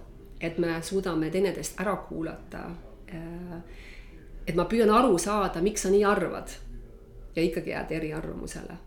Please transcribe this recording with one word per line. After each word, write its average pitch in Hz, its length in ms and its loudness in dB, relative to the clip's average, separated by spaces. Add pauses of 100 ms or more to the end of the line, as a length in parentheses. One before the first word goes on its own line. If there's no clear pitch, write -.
(400)
et 165 180 -4
me 165 240 2
suudame 165 480 0
teineteist 185 500 0
ära 190 160 0
kuulata, - 760 -8 (420)
äh, 170 480 -10 (840)
et 165 100 -2
ma 175 80 4
püüan 220 260 6
aru 226 280 8
saada, 196 440 2
miks 208 200 2
sa 190 80 2
nii 202 140 8
arvad, 202 440 2 (880)
ja 165 60 2
ikkagi 165 280 0
jääd - 220 -4
eriarvamusele. 156 960 -6